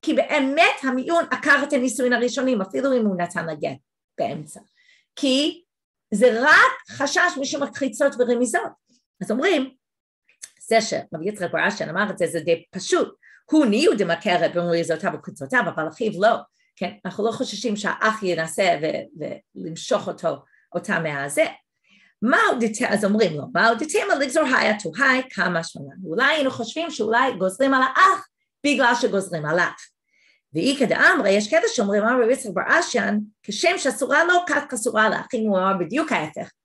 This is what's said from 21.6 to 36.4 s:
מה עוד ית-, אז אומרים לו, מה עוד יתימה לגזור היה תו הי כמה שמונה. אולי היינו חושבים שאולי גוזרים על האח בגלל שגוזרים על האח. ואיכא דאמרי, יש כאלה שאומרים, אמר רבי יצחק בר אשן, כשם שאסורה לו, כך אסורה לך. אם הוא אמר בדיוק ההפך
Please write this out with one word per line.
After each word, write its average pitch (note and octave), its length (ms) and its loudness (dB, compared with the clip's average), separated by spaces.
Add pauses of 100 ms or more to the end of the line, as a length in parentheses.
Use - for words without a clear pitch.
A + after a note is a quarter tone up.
מה C#4 160 2 (140)
עוד B3 100 -2
ית-, A3 200 -2
אז G#3 220 0
אומרים G3 320 2
לו, C3+ 80 -8 (100)
מה G3+ 140 4
עוד A#3 140 2
יתימה G4+ 320 0
לגזור C#4 280 0
היה A3 400 2
תו E3 140 -6
הי C4 340 2
כמה E3+ 340 -2
שמונה. C#3 300 -16 (100)
אולי A#3 300 2
היינו C#4 160 2
חושבים C#4 400 -6
שאולי A#3+ 480 0
גוזרים C4 360 2
על C4 80 4
האח C4+ 440 2 (400)
בגלל B3 340 4
שגוזרים F#3 460 -2
על D#3+ 120 2
האח. - 300 -2 (680)
ואיכא B3+ 300 0
דאמרי, C#4 460 2
יש G#3 200 2
כאלה F4 180 2
שאומרים, G3+ 340 0
אמר A#3+ 200 2
רבי A3+ 100 4
יצחק B3+ 220 -4
בר E3+ 120 -2
אשן, A#3+ 520 0 (240)
כשם E4 360 0
שאסורה C#4 460 0
לו, E4+ 100 4 (140)
כך C#4+ 260 -2
אסורה A3 340 2
לך. E3+ 260 -2
אם A3 140 0
הוא F#3+ 100 2
אמר F#3+ 220 2
בדיוק C4+ 320 -2
ההפך E3 380 -6 (140)